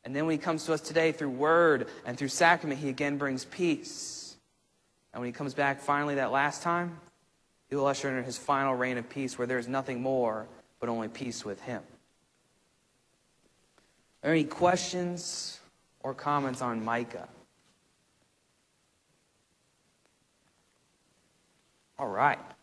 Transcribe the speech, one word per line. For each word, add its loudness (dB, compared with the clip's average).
And -8
then 0
when 2
he 0
comes -2
to 2
us 0
today 4
through -2
word 6
and -6
through -2
sacrament, 4
he -2
again -2
brings -2
peace. -4
And -8
when -4
he -6
comes -6
back 2
finally 0
that 2
last 2
time, 0
he -4
will 2
usher 2
in -2
his -8
final 2
reign 0
of -6
peace -6
where 0
there 0
is -6
nothing -2
more 0
but -2
only -2
peace -8
with -8
him. -8
Are 0
there 4
any 6
questions 0
or -6
comments 0
on -2
Micah? -4
All -2
right. 2